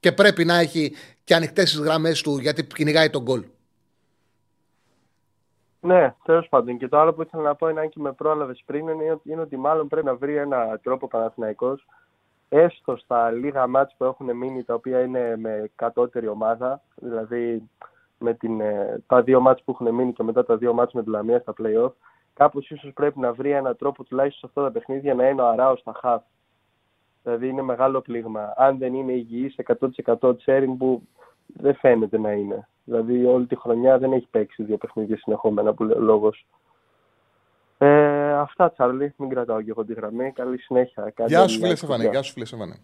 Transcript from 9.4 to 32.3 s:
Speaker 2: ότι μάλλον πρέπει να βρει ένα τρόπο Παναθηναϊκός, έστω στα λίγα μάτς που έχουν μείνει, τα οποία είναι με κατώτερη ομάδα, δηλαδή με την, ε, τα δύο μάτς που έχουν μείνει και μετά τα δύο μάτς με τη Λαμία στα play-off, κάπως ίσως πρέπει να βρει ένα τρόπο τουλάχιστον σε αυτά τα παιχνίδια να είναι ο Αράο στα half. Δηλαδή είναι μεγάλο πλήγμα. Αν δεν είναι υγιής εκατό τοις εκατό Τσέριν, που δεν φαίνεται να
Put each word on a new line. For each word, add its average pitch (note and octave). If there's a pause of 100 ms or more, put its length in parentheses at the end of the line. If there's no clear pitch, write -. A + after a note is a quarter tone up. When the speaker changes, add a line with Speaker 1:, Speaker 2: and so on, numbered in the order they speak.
Speaker 2:
ότι D3+
μάλλον D3
πρέπει D#3
να B2+
βρει C#3+
ένα B2+
τρόπο C3
Παναθηναϊκός, A2+ (600)
έστω D3+
στα A#2
λίγα C3
μάτς C3+
που C3
έχουν C3
μείνει, B2+
τα A#2+
οποία B2+
είναι B2
με A2
κατώτερη A#2
ομάδα, A2+ (120)
δηλαδή A#2 (560)
με A#2
την, A2+
ε, G#2+
τα B2+
δύο B2+
μάτς C3
που -
έχουν A#2+
μείνει B2
και A#2
μετά A2+
τα A2+
δύο A#2+
μάτς A#2+
με A#2+
τη A2
Λαμία A2
στα A2
play-off, A2+ (420)
κάπως C#3+
ίσως C#3+
πρέπει C#3+
να B2
βρει C3
ένα C3+
τρόπο C3+
τουλάχιστον C3+
σε C3
αυτά C#3+ (100)
τα -
παιχνίδια C#3
να B2+
είναι C3+
ο A#2+
Αράο B2+
στα -
half. B2 (1040)
Δηλαδή A#2+
είναι C3+
μεγάλο C3
πλήγμα. A2
Αν C3+
δεν B2+
είναι C3
υγιής B2
εκατό B2+
τοις B2+
εκατό B2
Τσέριν, C3+
που B2+ (440)
δεν -
φαίνεται A2
να G#2+